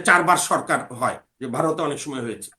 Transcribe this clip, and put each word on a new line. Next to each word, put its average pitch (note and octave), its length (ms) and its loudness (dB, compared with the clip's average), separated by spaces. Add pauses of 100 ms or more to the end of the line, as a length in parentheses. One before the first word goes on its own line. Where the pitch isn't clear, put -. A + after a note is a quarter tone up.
চারবার F3 340 6
সরকার - 420 0 (160)
হয়, A#2 240 -2 (220)
যে B2+ 60 -6
ভারতে D#3 360 0
অনেক C#3+ 160 -2
সময় C3+ 220 -8
হয়েছে। G#2+ 380 -8